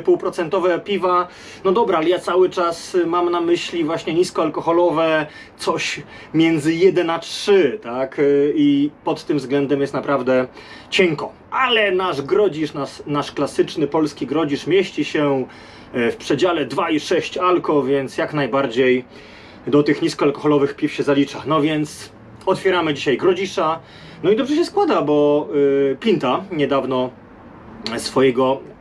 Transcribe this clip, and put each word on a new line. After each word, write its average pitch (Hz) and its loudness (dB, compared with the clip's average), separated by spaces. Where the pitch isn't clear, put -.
półprocentowe 180 0
piwa. 180 0
No 190 4
dobra, 180 2
ale 160 0
ja 180 2
cały 185 2
czas 170 -4
mam 175 0
na 175 0
myśli 170 -2
właśnie 160 -4
niskoalkoholowe, 160 2
coś - -4
między 160 4
jeden 170 4
a 165 0
trzy, 165 2
tak? 127 -6
E, 151 2
i 143 4
pod - -4
tym 151 0
względem 139 0
jest 143 -2
naprawdę 131 0
cienko. 170 -2
Ale 220 0
nasz 180 -2
Grodzisz, 156 0
nasz, 139 -8
nasz 147 -4
klasyczny 151 -2
polski 151 -2
Grodzisz 143 -2
mieści 185 0
się, 139 -2
e, 120 0
w - -6
przedziale 160 0
dwa 165 -4
i 151 0
sześć - -2
alko, 175 2
więc 135 -2
jak 160 -4
najbardziej 127 0
do 139 4
tych 143 0
niskoalkoholowych 147 0
piw 151 -4
się 143 -4
zalicza. 139 0
No 156 2
więc 151 -4
otwieramy 180 0
dzisiaj 139 0
Grodzisza. 175 0
No 180 2
i 220 4
dobrze 262 0
się 339 2
składa, 277 0
bo, 147 2
y, 139 2
Pinta 160 0
niedawno 131 0
swojego 131 2